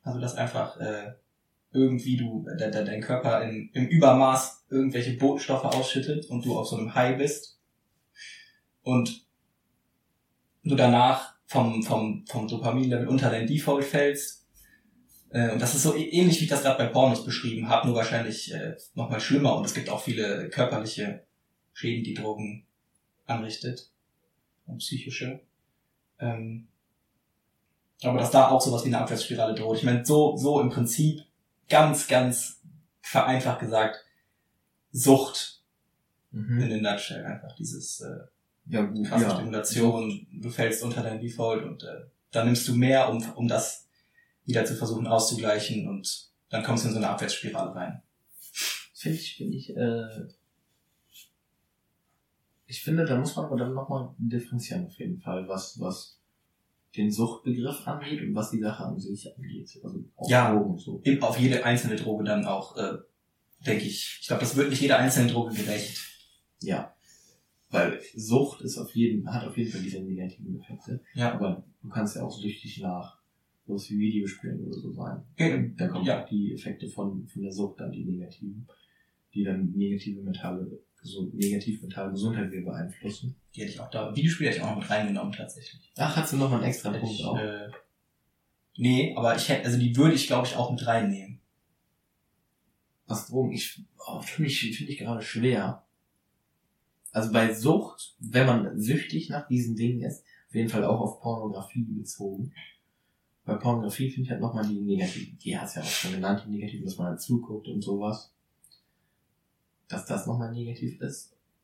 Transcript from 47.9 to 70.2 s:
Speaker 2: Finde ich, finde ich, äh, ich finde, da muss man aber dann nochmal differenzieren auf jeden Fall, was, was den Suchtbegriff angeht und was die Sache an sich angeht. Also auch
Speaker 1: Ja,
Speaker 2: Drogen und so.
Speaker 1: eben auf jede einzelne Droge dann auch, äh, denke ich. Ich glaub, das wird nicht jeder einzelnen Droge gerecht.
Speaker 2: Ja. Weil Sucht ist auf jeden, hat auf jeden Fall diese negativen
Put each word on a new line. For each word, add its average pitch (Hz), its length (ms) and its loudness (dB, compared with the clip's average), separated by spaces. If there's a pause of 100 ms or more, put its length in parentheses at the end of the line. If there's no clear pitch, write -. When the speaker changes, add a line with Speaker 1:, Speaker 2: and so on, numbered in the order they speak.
Speaker 2:
Finde 160 240 -4
ich, - 180 -10
finde - 200 -4
ich, - 200 -10
äh, 117 500 -4 (2500)
ich - 160 -12
finde, 160 220 2
da 135 140 2
muss 135 180 -2
man - 100 -4
aber - 100 -2
dann 123 180 -2
nochmal 131 440 -6
differenzieren 120 680 -4
auf - 120 -18
jeden - 220 -6
Fall, 180 280 -6
was, 196 320 -8
was - 400 -8 (760)
den 104 140 2
Suchtbegriff 117 760 -2
angeht - 360 -6
und 104 120 -4
was 107 160 -4
die 113 100 -2
Sache 107 240 -4
an - 140 -6
sich 98 380 -10
angeht. - 320 -12 (140)
Also - 220 -10 (120)
auch - 140 -8
Speaker 1:
Ja, 120 220 6
Speaker 2:
Drogen 98 200 2
und 85 80 -4
so. 98 240 -10
Speaker 1:
eben 139 180 4
auf 117 160 0
jede 127 260 4
einzelne 120 320 0
Droge 104 280 -2
dann 104 200 0
auch, 98 320 -6
äh, - 220 -6 (680)
denke - 180 0
ich. - 360 -6
Ich - 80 -12
glaub, - 120 0
das 127 160 0
wird 139 140 4
nicht 127 100 0
jeder 135 180 6
einzelnen 131 300 4
Droge 110 260 0
gerecht. 104 460 -4 (600)
Speaker 2:
Ja. - 340 -6 (760)
Weil - 300 2 (140)
Sucht 117 480 2
ist 120 160 -6
auf 117 160 -12
jeden, 107 380 2
hat 120 140 -4
auf - 100 -8
jeden 113 140 -2
Fall 92 120 -8
diese 95 180 -8
negativen 92 600 -8